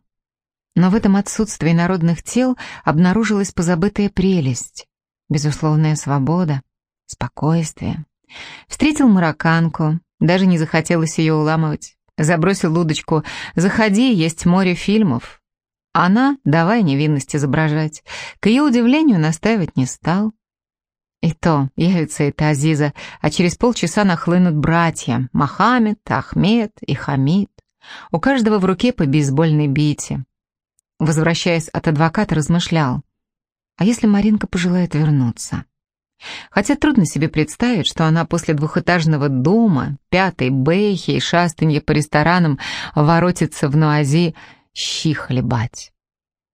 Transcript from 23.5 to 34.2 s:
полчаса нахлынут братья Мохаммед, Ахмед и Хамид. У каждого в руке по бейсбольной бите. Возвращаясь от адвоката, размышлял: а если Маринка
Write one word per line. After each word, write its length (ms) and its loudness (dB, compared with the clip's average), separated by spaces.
полчаса 480 0
нахлынут 500 2
братья 800 0
Мохаммед, 720 0
Ахмед 680 -2
и 120 -4
Хамид. 560 -2
У 100 -4
каждого 380 2
в 80 0
руке 260 0
по 140 -2
бейсбольной 600 2
бите. 580 -2
Возвращаясь 680 0
от 200 -4
адвоката, 460 0
размышлял: 680 0
а 80 0
если 220 0
Маринка 400 2